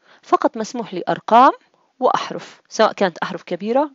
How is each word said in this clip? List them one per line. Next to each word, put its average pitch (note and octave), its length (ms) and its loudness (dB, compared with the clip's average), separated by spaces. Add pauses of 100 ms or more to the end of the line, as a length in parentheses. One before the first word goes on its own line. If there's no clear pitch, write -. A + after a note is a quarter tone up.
(220)
فقط - 360 0
مسموح A3 360 -10
لي F3 160 -8
أرقام A3+ 420 4 (480)
وأحرف، - 680 -4
سواء - 240 2
كانت F#3 240 -2
أحرف - 260 -10
كبيرة A#3 520 -2